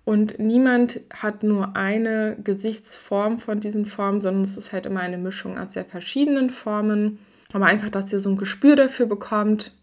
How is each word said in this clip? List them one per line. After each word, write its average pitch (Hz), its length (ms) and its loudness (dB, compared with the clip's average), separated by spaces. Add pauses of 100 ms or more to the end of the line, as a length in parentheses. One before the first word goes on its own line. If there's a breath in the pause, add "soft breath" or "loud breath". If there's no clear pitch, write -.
und 214 360 2
niemand 240 640 4 (120)
hat 208 300 -6
nur 196 320 0
eine 214 680 0
Gesichtsform 208 920 -2
von 208 220 -4
diesen 208 260 -2
Formen, 202 340 -2
sondern 196 240 0
es 196 140 -4
ist - 160 -12
halt 190 140 -6
immer 190 140 -4
eine 180 160 -6
Mischung 185 420 -8
aus 190 140 -10
sehr 180 120 -6
verschiedenen 269 640 0
Formen. 214 680 -2 (340 loud breath)
Aber 196 120 2
einfach, 208 240 4
dass 196 220 -4
ihr 202 80 0
so 196 120 0
ein 196 60 2
Gespür 233 380 6
dafür 262 300 4
bekommt, 214 760 0